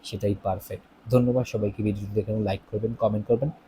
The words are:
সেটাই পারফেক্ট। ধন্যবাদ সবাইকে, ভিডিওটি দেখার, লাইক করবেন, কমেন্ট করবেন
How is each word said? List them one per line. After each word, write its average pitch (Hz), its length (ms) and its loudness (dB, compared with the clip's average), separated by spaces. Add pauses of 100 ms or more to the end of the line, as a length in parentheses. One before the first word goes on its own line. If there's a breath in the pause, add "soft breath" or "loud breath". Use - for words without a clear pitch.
সেটাই 101 400 -2
পারফেক্ট। - 680 -6
ধন্যবাদ 123 340 4
সবাইকে, 104 380 -2
ভিডিওটি 101 300 -2
দেখার, 107 220 0
লাইক 98 260 0 (100)
করবেন, 113 220 -2
কমেন্ট 107 340 0
করবেন 123 220 2 (180)